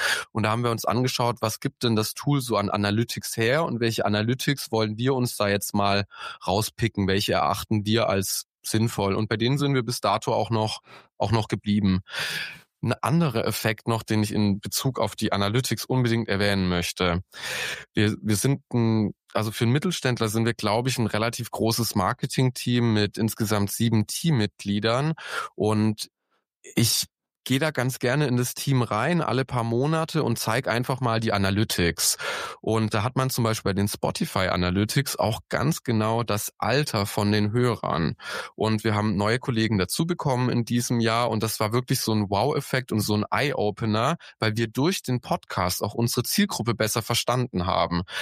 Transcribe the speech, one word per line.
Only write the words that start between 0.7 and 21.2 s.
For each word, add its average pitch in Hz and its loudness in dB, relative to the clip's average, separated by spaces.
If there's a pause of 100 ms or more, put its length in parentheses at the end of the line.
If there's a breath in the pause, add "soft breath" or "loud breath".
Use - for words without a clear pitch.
uns 117 -4
angeschaut, 123 0
was - -2
gibt - -6
denn 117 4
das 107 0
Tool 143 0
so 117 -2
an 101 0
Analytics 104 -2
her 123 2
und 120 -4
welche 113 0
Analytics 110 0
wollen 110 0
wir 131 0
uns 127 -2
da 104 0
jetzt 101 0
mal 101 2 (400 loud breath)
rauspicken? 101 0
Welche 98 0
erachten 95 0
wir 110 2
als - -2 (140)
sinnvoll? 107 0
Und 104 -2
bei 113 0
denen 120 2
sind 143 0
wir 131 2
bis 120 -6
dato 110 0
auch 107 0
noch, 107 0 (360 loud breath)
auch 101 0
noch 110 2
geblieben. 101 2 (800 loud breath)
Ein 113 0
anderer 131 0
Effekt - -2
noch, 113 0
den 107 0
ich 104 -2
in 104 2
Bezug - -4
auf - -2
die - -2
Analytics 107 0
unbedingt 117 0
erwähnen 98 2
möchte. 90 0 (720 loud breath)
Wir, 107 2
wir 107 2
sind 139 0 (100)
ein, 110 2 (220)
also 107 -2
für 120 -2
einen 117 4
Mittelständler 131 0
sind 113 0
wir, 113 0
glaub 113 0
ich, 127 -2
ein 117 2
relativ 113 -2